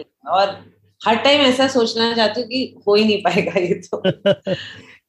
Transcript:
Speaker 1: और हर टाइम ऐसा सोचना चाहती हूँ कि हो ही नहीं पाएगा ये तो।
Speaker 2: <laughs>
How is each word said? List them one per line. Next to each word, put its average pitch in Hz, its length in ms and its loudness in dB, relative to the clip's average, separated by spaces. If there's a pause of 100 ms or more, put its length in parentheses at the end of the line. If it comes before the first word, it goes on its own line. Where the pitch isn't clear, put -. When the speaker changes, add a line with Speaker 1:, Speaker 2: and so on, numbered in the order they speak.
(280)
Speaker 1:
और 196 320 -2 (460)
हर 220 100 4
टाइम 285 240 2
ऐसा 262 280 2
सोचना 233 460 0
चाहती 226 260 0
हूँ 226 80 -6
कि 254 280 -6 (120)
हो 202 60 4
ही 214 100 4
नहीं 208 180 0
पाएगा 180 380 0
ये 175 140 0
तो। - 320 -10
Speaker 2:
<laughs> - 460 -2 (560)